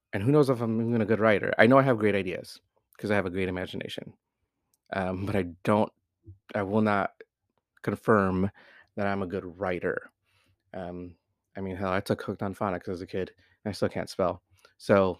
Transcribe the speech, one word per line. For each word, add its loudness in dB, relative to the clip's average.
and -4
who 4
knows 6
if -2
I'm -2
even 0
a 0
good 0
writer. 2
I 8
know 8
I 8
have 2
great 2
ideas -6
'cause -4
I 2
have 0
a -6
great -2
imagination. -8
Um, -4
but -2
I 0
don't, 2
I -2
will 0
not 0
confirm 2
that -2
I'm -2
a -6
good -6
writer. -4
Um, -12
I -10
mean, -6
hell, -4
I 0
took -2
Hooked -8
on -4
Phonics -4
as -8
a -12
kid -6
and -6
I -4
still -2
can't -8
spell. -2
So 4